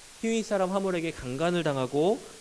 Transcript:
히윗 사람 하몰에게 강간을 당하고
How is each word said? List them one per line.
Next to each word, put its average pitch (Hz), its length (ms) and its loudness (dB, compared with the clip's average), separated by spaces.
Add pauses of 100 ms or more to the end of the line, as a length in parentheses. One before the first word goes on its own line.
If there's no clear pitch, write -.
(200)
히윗 226 240 2
사람 190 280 2
하몰에게 180 400 0
강간을 160 500 0
당하고 147 580 2 (200)